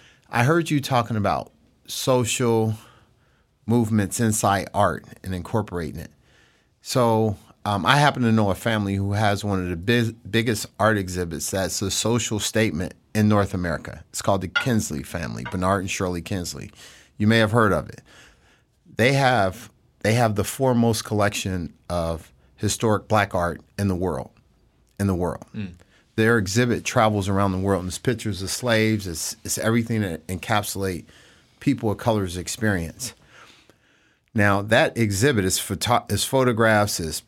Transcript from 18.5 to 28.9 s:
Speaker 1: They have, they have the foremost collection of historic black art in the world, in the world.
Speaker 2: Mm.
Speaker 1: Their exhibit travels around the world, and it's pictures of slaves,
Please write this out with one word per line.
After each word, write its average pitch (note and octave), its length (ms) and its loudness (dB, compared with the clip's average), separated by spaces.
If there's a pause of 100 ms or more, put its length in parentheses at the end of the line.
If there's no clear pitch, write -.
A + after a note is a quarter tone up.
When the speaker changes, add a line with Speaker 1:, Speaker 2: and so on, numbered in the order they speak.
Speaker 1:
They B2 180 4
have, B2 560 2 (300)
they G#2+ 140 2
have A2+ 220 2
the G2+ 100 -2
foremost A#2 580 2
collection G2+ 720 -2 (160)
of E2 420 -4 (240)
historic G#2+ 520 0
black G2+ 280 2
art F2 260 -2 (160)
in G2+ 100 0
the F#2 80 0
world, E2+ 360 -4 (680)
in G2+ 80 0
the F#2 80 2
world. F2 380 -4
Speaker 2:
Mm. F#2+ 200 -10 (420)
Speaker 1:
Their A2+ 220 4
exhibit G#2 480 0
travels G#2+ 420 2
around G2 240 2
the F#2 80 -2
world, F#2+ 220 0
and F2+ 80 -6
it's - 80 -8
pictures A2 440 -4
of F#2+ 80 -8
slaves, A2 560 0